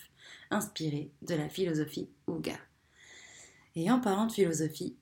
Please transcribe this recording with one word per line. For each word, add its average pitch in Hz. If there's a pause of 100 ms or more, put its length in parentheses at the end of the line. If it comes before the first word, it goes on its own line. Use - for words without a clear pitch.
(500)
inspiré 156 (100)
de 170
la 151
philosophie 156 (180)
Hygge. 160 (1200)
Et 170
en 254
parlant 214
de 226
philosophie, 165